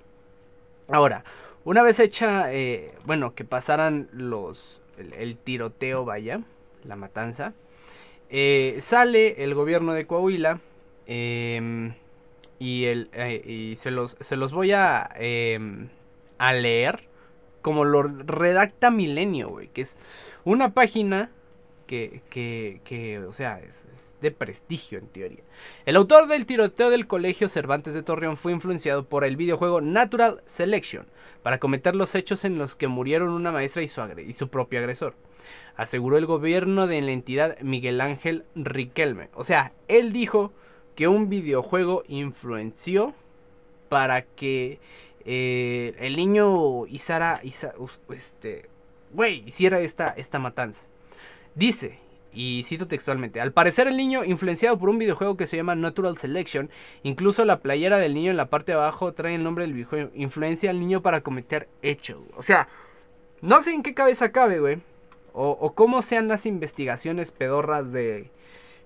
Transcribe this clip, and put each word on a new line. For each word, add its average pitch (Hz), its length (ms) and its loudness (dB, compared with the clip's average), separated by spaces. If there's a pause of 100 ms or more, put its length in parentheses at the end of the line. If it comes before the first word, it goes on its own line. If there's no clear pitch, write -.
(880)
Ahora, 139 340 4 (400)
una 190 180 4
vez 233 180 6
hecha, 202 520 2
eh, 123 420 -4 (120)
bueno, 147 300 -2
que 113 100 -12
pasaran 151 640 0
los, 113 680 -10 (160)
el, 87 160 -18
el 117 240 -10
tiroteo, 127 640 -6
vaya, 113 380 -8 (420)
la 101 140 -14
matanza, 117 560 -10 (760)
eh, 135 520 2
sale 233 640 4
el 143 100 -2
gobierno 165 400 0
de 160 140 -4
Coahuila, 170 520 0 (480)
em, 117 840 -4 (640)
y 123 280 -4
el, 120 280 -2
eh, 117 320 -6
y 110 320 -10
se 127 140 -8
los, 123 280 -4
se - 160 -8
los 135 160 -2
voy 190 220 2
a, 180 420 2
em, 113 720 -4 (500)
a 127 140 4
leer 123 560 2 (540)
como 151 240 2
lo 147 180 6
redacta 165 880 2
Milenio, 175 600 0
güey, - 180 -14
que - 140 -8
es - 160 -10 (480)
una 233 280 2
página 214 560 2 (580)
que, 123 420 -8
que, 113 540 -8
que, 113 360 -10
o 92 140 -12
sea, 110 260 -8
es, - 320 -20
es - 300 -20
de 147 100 0
prestigio - 680 -10
en 104 80 -18
teoría. - 360 -14 (420)
"El 143 100 4
autor 302 320 10
del 294 180 0
tiroteo 233 440 2
del 240 180 2
Colegio 180 420 0
Cervantes 147 440 -4
de 156 100 -6
Torreón 160 340 -4
fue 175 140 -4
influenciado 160 540 -2
por 143 180 -2
el 139 120 0
videojuego 175 460 0
Natural 180 640 2
Selection - 640 -4 (360)
para 123 160 -2
cometer 139 360 0
los 196 200 -2
hechos 190 300 -4
en 185 120 -2
los 139 180 -6
que 143 120 -4
murieron 135 420 0
una 170 220 -4
maestra 139 300 -4
y 156 60 -4
su 131 140 -10
agre-, 87 220 -10
y 98 100 -12
su 131 160 -8
propio 127 300 -4
agresor", 123 360 -6 (600)
aseguró 127 420 0
el 160 80 2
gobierno 180 640 0
de 160 140 0
la 135 100 -2
entidad 131 480 -2
Miguel 127 420 -2
Ángel 143 440 -4 (100)
Riquelme. 131 800 -4
O - 100 -12
sea, 143 300 0 (140)
él 226 260 6
dijo 208 400 0 (420)
que 151 120 2
un 208 220 4
videojuego 175 800 0
influenció 139 1080 -4 (760)
para 131 320 2
que, 135 580 -6 (460)
eh, 123 760 -2
el 131 160 -6
niño 175 720 2
Isara, 165 560 -4
Isa-, 131 340 -14
us-, 127 220 -16 (100)
este, - 580 -16 (460)
güey, 180 320 0
hiciera 185 340 4
esta, 165 280 -2
esta - 320 -6
matanza. 123 460 -6 (680)
Dice, 208 440 0 (340)
y 123 300 -6
cito 165 240 -8
textualmente, 131 540 -6
"Al 135 100 -2
parecer 175 360 4
el 262 100 0
niño, 262 260 0
influenciado 180 560 0
por 190 100 2
un 220 80 4
videojuego 202 400 0
que 175 100 -4
se 165 100 -6
llama 175 180 -2
Natural 165 420 -2
Selection, 147 520 -6 (340)
incluso 190 420 2
la 214 140 4
playera 156 380 2
del 160 160 2
niño 165 180 0
en 185 60 0
la 135 120 0
parte 147 220 0
de 160 60 2
abajo 156 360 0
trae 165 220 -4
el 165 80 -2
nombre 170 220 -2
del 156 80 -6
videojuego, 135 420 -6
influencia 156 540 -2
al 180 100 -2
niño 180 220 0
para 165 200 2
cometer 135 460 -6 (140)
hechos". 139 380 -6 (160)
O - 80 -14
sea, 170 240 4 (760)
no 208 200 6
sé 339 120 -2
en 302 100 -2
qué 285 100 -6
cabeza 254 380 4
cabe, 233 280 4
güey, 147 180 0 (560)
o, 135 160 -2
o 147 260 -2
cómo 233 260 6
sean 226 260 0
las 214 180 -2
investigaciones 160 840 -6
pedorras 143 600 -2
de... 113 400 -4 (540)